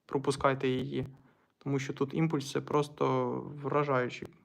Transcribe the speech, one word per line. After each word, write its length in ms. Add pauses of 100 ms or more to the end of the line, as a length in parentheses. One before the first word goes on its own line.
пропускайте 640
її, 400 (500)
тому 220
що 140
тут 200
імпульси 480
просто 680 (340)
вражаючі. 640 (180)